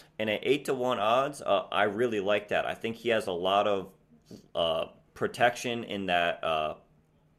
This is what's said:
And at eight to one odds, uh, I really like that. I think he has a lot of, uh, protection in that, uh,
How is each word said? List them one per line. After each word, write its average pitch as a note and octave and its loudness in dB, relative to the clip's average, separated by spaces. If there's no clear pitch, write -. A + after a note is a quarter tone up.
And G#2+ -2
at G#2 -2
eight D3 0
to D3 -2
one B2 -2
odds, C3 0
uh, - 2
I G2 2
really G#2+ 0
like G2+ 0
that. E2 0
I E2 -4
think A2+ -6
he A#2+ -4
has A2 2
a G2 -2
lot F#2+ 2
of, F#2+ 0
uh, E2 0
protection A#2+ 0
in G2 -6
that, F2 0
uh, D#2 -2